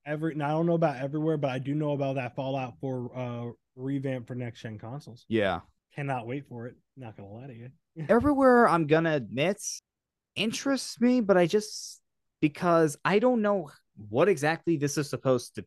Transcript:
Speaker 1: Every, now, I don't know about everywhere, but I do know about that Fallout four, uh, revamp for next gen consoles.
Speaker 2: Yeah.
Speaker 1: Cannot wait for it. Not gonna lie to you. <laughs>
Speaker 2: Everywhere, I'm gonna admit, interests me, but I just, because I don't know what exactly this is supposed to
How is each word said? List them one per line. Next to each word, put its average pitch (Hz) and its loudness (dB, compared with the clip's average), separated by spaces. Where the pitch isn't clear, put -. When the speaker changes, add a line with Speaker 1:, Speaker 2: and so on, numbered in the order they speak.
Speaker 1:
Every, 151 -4
now, 147 -4
I 147 0
don't 160 0
know 170 2
about 160 0
everywhere, 151 -2
but 143 -2
I 127 -4
do 135 -4
know 151 -2
about 135 -2
that 123 -6
Fallout 131 -6
four, 127 -6
uh, 120 -8
revamp 131 -6
for 131 -10
next 120 -10
gen 110 -12
consoles. 120 -14
Speaker 2:
Yeah. 98 0
Speaker 1:
Cannot 135 -6
wait 139 -8
for 117 -12
it. 120 -16
Not 120 -16
gonna 101 -16
lie 117 -16
to 127 -18
you. 117 -18
<laughs> 156 -6
Speaker 2:
Everywhere, 247 6
I'm 165 2
gonna 160 4
admit, 135 -2
interests - -4
me, 247 4
but 196 4
I 180 6
just, - -4
because 160 2
I 185 4
don't 240 4
know 202 0
what 131 4
exactly 160 0
this 143 -2
is 143 -2
supposed 127 0
to - -10